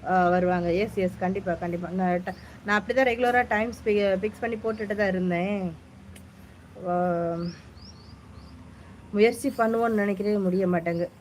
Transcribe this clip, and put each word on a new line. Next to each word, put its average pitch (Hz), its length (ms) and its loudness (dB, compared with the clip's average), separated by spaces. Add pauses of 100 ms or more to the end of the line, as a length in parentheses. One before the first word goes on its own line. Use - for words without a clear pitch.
ஆ, 180 240 4
வருவாங்க. 180 440 2
எஸ், 202 220 0
எஸ், 185 240 0
கண்டிப்பா, 190 340 -2
கண்டிப்பா. 175 360 -4
நான் 180 360 0
ட-, 190 100 -8 (300)
நான் 208 180 2
அப்படிதான் 247 240 4
ரெகுலரா 240 400 4
டைம்ஸ் 220 380 -2
ஃபி-, 202 320 2
ஃபிக்ஸ் 208 220 -4
பண்ணி 233 160 -2
போட்டுட்டு 220 400 -4
தான் 202 120 0
இருந்தேன். 185 680 0 (1120)
ஆ, 175 300 2 (1900)
முயற்சி 220 380 4
பண்ணுவோன்னு 226 480 2
நினைக்கிறே 202 440 0
முடிய 185 260 2
மாட்டேங்கு. 170 420 0 (120)